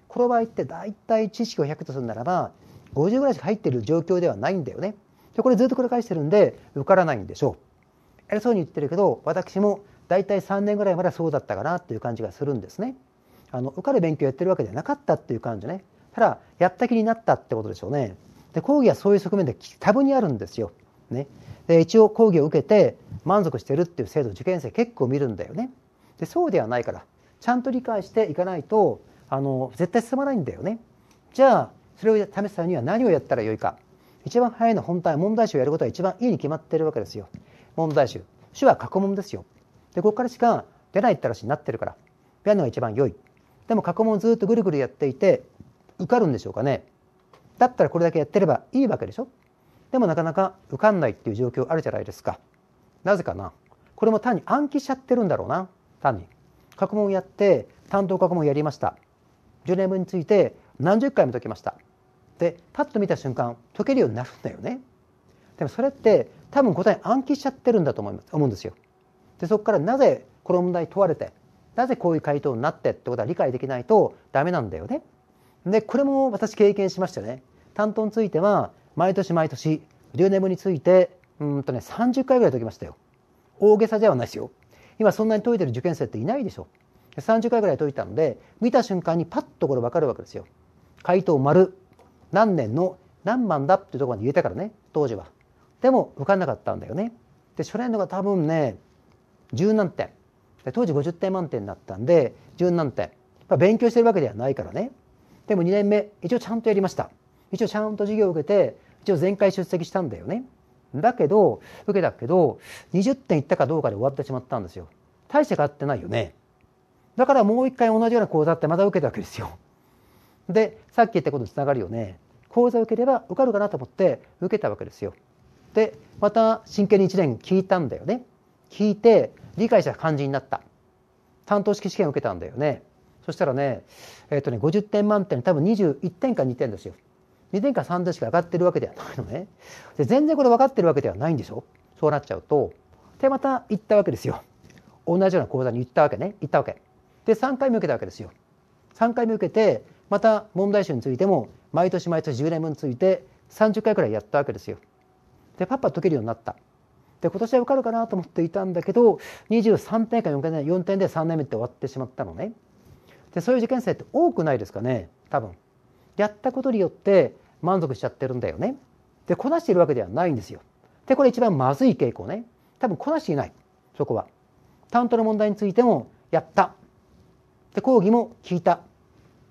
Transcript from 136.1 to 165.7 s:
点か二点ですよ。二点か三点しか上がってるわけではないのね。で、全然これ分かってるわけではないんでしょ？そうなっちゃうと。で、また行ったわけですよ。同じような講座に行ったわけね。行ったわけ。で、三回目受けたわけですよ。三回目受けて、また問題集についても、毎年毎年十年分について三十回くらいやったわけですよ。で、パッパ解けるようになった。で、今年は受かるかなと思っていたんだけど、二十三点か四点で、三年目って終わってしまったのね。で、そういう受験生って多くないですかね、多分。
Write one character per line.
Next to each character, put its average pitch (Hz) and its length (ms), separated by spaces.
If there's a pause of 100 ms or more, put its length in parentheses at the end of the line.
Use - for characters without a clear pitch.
点 262 220
か 139 100
二 127 100
点 131 160
で 98 80
す - 80
よ。 92 80 (560)
二 196 100
点 269 120
か 175 100
三 175 220
点 175 80
し - 80
か 117 60
上 110 60
が 175 80
っ 165 40
て 170 140
る 180 80
わ 175 60
け 156 60
で 117 80
は - 80
な - 200
い - 20
の 113 80
ね。 135 240 (480)
で、 147 80
全 277 240
然 320 80
こ 285 60
れ 254 60
分 233 100
か 262 80
っ 262 60
て - 80
る 175 80
わ 147 60
け 143 60
で 113 80
は 87 80
な 147 140
い 160 40
ん - 20
で 98 80
し - 60
ょ？ - 140 (340)
そ 156 80
う 147 40
な 143 80
っ - 20
ち - 120
ゃ 90 40
う 78 60
と。 131 300 (460)
で、 269 100
ま 269 120
た 262 280
行 208 120
っ - 20
た 214 140
わ 202 80
け 165 60
で - 60
す - 120
よ。 - 140 (640)
同 170 100 (120)
じ 180 60
よ 160 80
う - 20
な - 40
講 131 160
座 127 60
に 117 80
行 127 100
っ - 20
た 160 120
わ 147 80
け 95 80
ね。 185 220
行 147 60
っ - 40
た 156 80
わ 131 60
け。 - 160 (440)
で、 226 100
三 262 220
回 269 140
目 226 80
受 180 80
け - 20
た 131 60
わ 107 40
け 110 60
で 92 80
す - 80
よ。 98 100 (640)
三 233 220
回 233 120
目 226 80
受 190 140
け - 20
て、 190 320 (280)
ま 202 100
た 220 320
問 196 180
題 202 140
集 160 80
に 120 80
つ 135 100
い 127 60
て 180 100
も、 151 220 (240)
毎 180 180
年 175 180
毎 160 140
年 135 140
十 151 140
年 160 100
分 160 100
に 143 60
つ 151 100
い 123 100
て 185 280 (240)
三 220 240
十 214 100
回 214 140
く 185 40
ら 135 60
い 107 60
や 107 80
っ - 20
た - 160
わ 143 60
け 123 80
で 101 80
す - 80
よ。 95 80 (800)
で、 180 80
パ 269 100
ッ - 20
パ 202 120
解 165 120
け 185 80
る 151 60
よ 117 40
う - 20
に 107 40
な 113 80
っ - 100
た。 - 100 (640)
で、 165 100
今 196 100
年 233 140
は 247 60
受 240 80
か 277 60
る 262 80
か 233 80
な 226 160
と 220 80
思 180 100
っ - 40
て 170 160
い 165 60
た 196 140
ん 185 80
だ 170 100
け 196 100
ど、 233 260 (300)
二 220 140
十 202 160
三 220 280
点 233 160
か 165 80
四 160 540
点 196 140
で、 185 100
三 160 180
年 165 120
目 139 60
っ - 20
て - 60
終 110 80
わ 120 60
っ - 40
て - 180
し 135 100
ま 131 60
っ 127 40
た - 160
の 82 100
ね。 190 180 (800)
で、 180 80
そ 240 120
う 262 40
い - 20
う - 20
受 226 80
験 254 120
生 170 120
っ - 20
て - 180
多 330 200
く 170 120
な 147 100
い 117 40
で 104 80
す - 60
か 98 100
ね、 117 260 (220)
多 120 100
分。 98 120 (640)